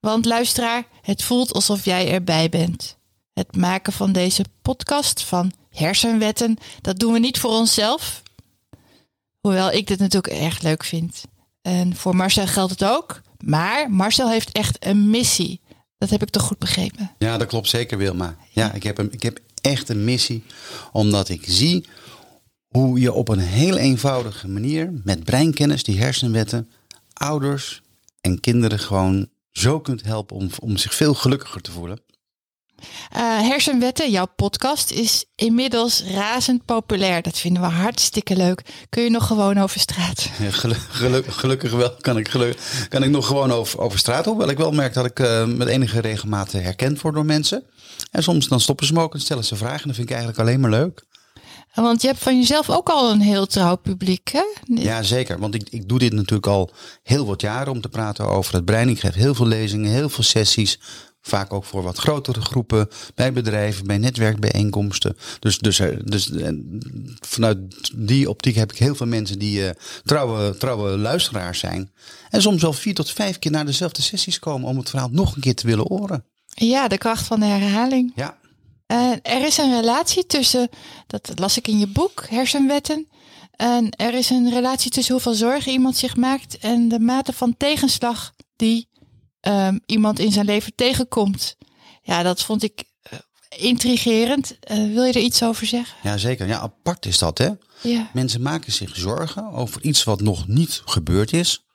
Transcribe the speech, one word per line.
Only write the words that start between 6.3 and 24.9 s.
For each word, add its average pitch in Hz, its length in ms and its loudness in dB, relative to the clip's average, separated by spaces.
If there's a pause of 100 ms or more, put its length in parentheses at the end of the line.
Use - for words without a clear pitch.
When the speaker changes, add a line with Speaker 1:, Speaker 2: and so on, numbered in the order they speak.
Speaker 1:
dat 190 180 -4
doen 226 140 2
we 233 60 4
niet 254 200 2
voor 240 120 -2
onszelf. 226 720 0 (1160)
Hoewel 190 320 2
ik 196 140 0
dit 190 120 -2
natuurlijk 196 360 0
erg 170 260 -4
leuk 160 240 0
vind. 170 380 -6 (400)
En 180 340 0
voor 185 200 0
Marcel 185 300 2
geldt 185 240 0
het 185 140 -2
ook. 254 380 0 (220)
Maar 214 460 0
Marcel 214 400 2
heeft 226 220 0
echt - 340 -2
een 202 240 4
missie. 180 500 0 (380)
Dat 196 120 -2
heb 208 120 2
ik 208 80 -4
toch 202 120 0
goed - 160 -2
begrepen? 190 600 -4
Speaker 2:
Ja, 113 200 0
dat 110 100 -2
klopt 110 200 -2
zeker, 117 300 -2
Wilma. 90 380 -2 (140)
Ja, 110 220 0
ik 101 100 -8
heb 104 160 -4
een, 104 140 -2
ik - 100 -12
heb 117 160 -4 (220)
echt 139 280 -2
een 104 160 0
missie, 120 400 -2 (480)
omdat 104 360 4
ik 87 180 -6
zie 156 420 0 (800)
hoe 127 320 4
je 123 120 4
op 110 160 0
een 107 100 4
heel 117 380 2
eenvoudige 123 720 0
manier 147 560 -4